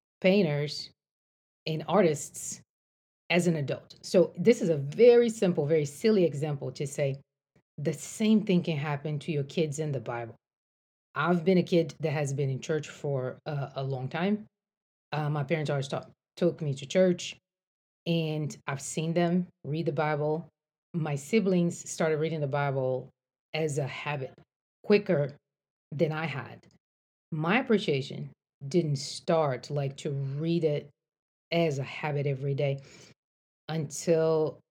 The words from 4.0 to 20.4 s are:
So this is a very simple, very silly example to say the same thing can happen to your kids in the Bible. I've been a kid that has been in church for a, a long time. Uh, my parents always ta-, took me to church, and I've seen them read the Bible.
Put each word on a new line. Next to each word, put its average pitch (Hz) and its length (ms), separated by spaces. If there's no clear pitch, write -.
So - 360
this 226 240
is 190 80
a 156 80
very 233 520
simple, 175 360
very 151 200
silly 214 380
example 143 480
to 139 160
say 139 300
the 151 160
same 214 480
thing 175 220
can 160 140
happen 147 420
to 170 120
your 143 120
kids 147 360
in 151 120
the 131 80
Bible. 117 340
I've 165 300
been 185 140
a 165 60
kid 165 360
that 151 120
has 143 220
been 139 160
in 127 120
church 151 260
for 131 580
a, 143 300
a 135 80
long 131 240
time. 196 380
Uh, 147 180
my 147 140
parents 151 260
always 139 200
ta-, - 180
took 170 240
me 143 140
to 139 100
church, 185 500
and 156 480
I've 139 160
seen 160 320
them 175 340
read 151 220
the 160 40
Bible. 151 560